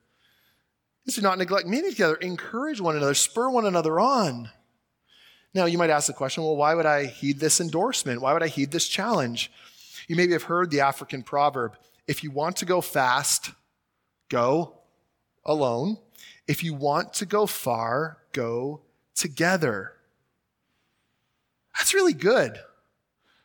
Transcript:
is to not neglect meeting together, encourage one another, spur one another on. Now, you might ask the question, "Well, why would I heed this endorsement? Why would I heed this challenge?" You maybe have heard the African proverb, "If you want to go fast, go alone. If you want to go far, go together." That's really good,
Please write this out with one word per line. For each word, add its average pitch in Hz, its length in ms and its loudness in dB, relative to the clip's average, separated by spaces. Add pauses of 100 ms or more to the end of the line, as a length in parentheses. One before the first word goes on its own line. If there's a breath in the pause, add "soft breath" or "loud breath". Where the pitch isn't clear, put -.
(1040)
is 254 100 -4
to 220 60 -4
not 190 160 2
neglect 185 300 0
meeting 311 240 0
together, 175 240 2
encourage 220 680 -6
one 160 140 0
another, 143 180 2
spur 233 360 0
one 240 160 2
another 170 340 2
on. 185 500 2 (1040 soft breath)
Now, 185 120 2
you 170 120 2
might 170 140 4
ask 147 160 2
the 147 60 -4
question, 139 280 -4
"Well, 156 140 0
why 147 180 4
would 165 140 2
I 143 180 2
heed 139 340 -4
this 151 220 2
endorsement? 160 600 -2
Why 135 120 2
would 165 80 2
I 165 60 0
heed 139 240 -2
this 160 160 -2
challenge?" 160 640 -2 (560 loud breath)
You 165 80 -2
maybe 175 180 4
have 156 100 0
heard 170 280 0
the 143 100 2
African 139 400 -2
proverb, 135 560 0 (300 soft breath)
"If 147 160 -4
you 151 80 -10
want 151 260 -2
to 202 80 -6
go 175 160 2
fast, 135 720 0 (760)
go 135 500 0 (680)
alone. 147 540 0 (460 loud breath)
If - 160 -2
you 170 120 -6
want 143 400 -2
to 208 120 -4
go 202 200 2
far, 123 720 -2 (160)
go 127 480 -4 (340)
together." 156 800 0 (1800)
That's - 160 0
really 370 180 4
good, 160 480 2 (840)